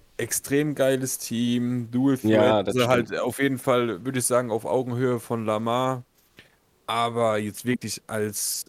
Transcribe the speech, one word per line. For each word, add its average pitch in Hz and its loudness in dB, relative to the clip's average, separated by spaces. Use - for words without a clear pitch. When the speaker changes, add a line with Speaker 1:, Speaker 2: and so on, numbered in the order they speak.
Speaker 1:
extrem 139 -2
geiles 135 0
Team, 120 -2
Dual 131 2
Threat, 110 2
Speaker 2:
Ja, 107 4
das 101 -2
Speaker 1:
also 120 4
halt 123 2
Speaker 2:
stimmt. 87 -6
Speaker 1:
auf 117 -4
jeden 135 2
Fall, 120 0
würde 131 -4
ich 120 -2
sagen, 123 2
auf 110 -2
Augenhöhe 123 0
von 113 -4
Lamar. 117 0
Aber 117 2
jetzt 104 -6
wirklich 117 -2
als 107 -4